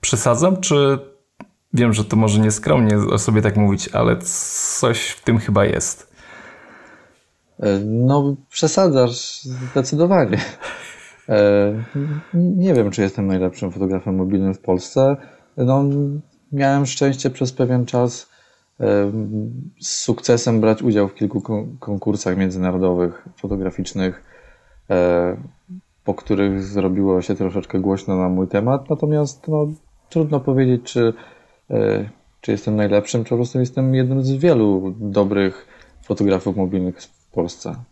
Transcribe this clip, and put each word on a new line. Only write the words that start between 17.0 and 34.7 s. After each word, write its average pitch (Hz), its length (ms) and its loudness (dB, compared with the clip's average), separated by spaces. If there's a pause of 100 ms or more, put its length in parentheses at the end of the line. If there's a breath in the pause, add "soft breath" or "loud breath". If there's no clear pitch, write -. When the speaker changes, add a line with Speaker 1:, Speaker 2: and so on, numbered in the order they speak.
Speaker 2:
przez 127 220 -4
pewien 123 340 0
czas, 123 440 -2 (500 soft breath)
e, 101 320 2 (680)
z - 180 -8
sukcesem 120 640 0
brać 110 200 2
udział 104 260 2
w 95 80 -10
kilku 101 260 -4
kon-, 113 380 -8
konkursach 98 580 -4
międzynarodowych, 92 920 0 (100)
fotograficznych, 95 840 -4 (680 soft breath)
e, 87 480 2 (680)
po 101 100 -4
których 98 500 -2
zrobiło 95 580 0
się 95 140 -2
troszeczkę 95 440 -4
głośno 95 380 -2
na 92 120 0
mój 92 180 0
temat. 123 420 0
Natomiast, 151 580 -2
no, 151 200 0 (420)
trudno 151 300 0
powiedzieć, 127 440 2
czy, 117 300 0 (580 loud breath)
e, 104 380 0 (320)
czy - 100 -4
jestem 107 240 -2
najlepszym, 104 480 0
czy - 60 -10
po 123 60 0
prostu 123 240 -2
jestem 131 360 0
jednym 131 280 0
z 131 80 0
wielu 107 680 2